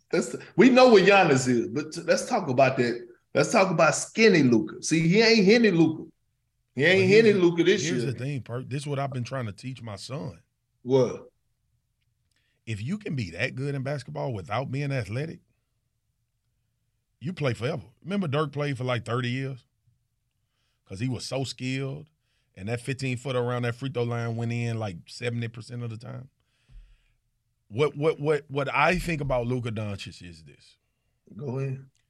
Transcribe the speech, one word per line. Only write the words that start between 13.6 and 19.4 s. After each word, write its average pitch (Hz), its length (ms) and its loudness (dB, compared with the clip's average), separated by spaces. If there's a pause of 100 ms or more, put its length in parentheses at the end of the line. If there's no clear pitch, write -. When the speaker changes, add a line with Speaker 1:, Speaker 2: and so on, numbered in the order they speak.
Speaker 2:
in 131 80 -8
basketball 143 500 -8
without 107 380 -6
being 139 200 -6
athletic, 127 480 -8 (1800)
you 131 120 -8
play 139 220 -2
forever. 120 300 -6 (200)
Remember 185 240 -4
Dirk 143 240 -2
played 143 260 -6
for, 127 60 -8
like, 123 220 -4
thirty 120 240 -2
years? 131 360 -8 (1200)